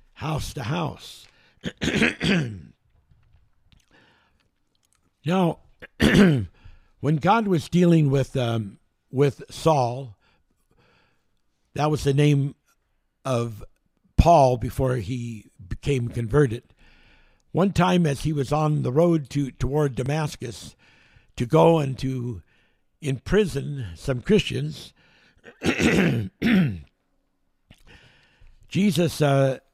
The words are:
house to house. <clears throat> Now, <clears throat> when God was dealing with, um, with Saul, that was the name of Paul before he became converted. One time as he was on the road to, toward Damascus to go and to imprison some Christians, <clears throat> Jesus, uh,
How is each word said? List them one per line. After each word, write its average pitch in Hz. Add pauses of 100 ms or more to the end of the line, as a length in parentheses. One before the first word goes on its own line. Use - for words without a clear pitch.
(140)
house 151
to 127
house. 151 (540)
<clears throat> - (3500)
Now, 175 (220)
<clears throat> -
when -
God 214
was 180
dealing 170
with, 135
um, 117 (320)
with 139
Saul, 127 (1600)
that 147
was 151
the 139
name 143 (680)
of 117 (540)
Paul 143
before 127
he 113 (180)
became 131
converted. 117 (800)
One 180
time 180
as 139
he 151
was 143
on 151
the 127
road 160
to, 143
toward 139
Damascus 131 (640)
to 123
go 165
and 135
to 123 (640)
imprison 139
some 123
Christians, 151 (680)
<clears throat> 156 (2500)
Jesus, 175
uh, 135 (160)